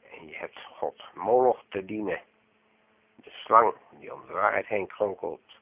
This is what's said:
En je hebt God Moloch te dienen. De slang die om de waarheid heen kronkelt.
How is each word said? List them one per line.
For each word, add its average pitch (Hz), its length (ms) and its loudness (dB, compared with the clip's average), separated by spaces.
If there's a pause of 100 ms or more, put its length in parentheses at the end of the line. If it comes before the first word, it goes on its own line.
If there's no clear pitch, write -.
(100)
En 80 180 -18
je 78 80 -16
hebt - 240 -12
God - 420 -10 (120)
Moloch 117 540 2
te 95 160 -8
dienen. 98 360 -6 (920)
De - 160 -20
slang 110 440 6 (160)
die - 240 -16
om 67 120 -18
de 78 60 -16
waarheid 101 340 0
heen 101 200 -2
kronkelt. 92 760 -6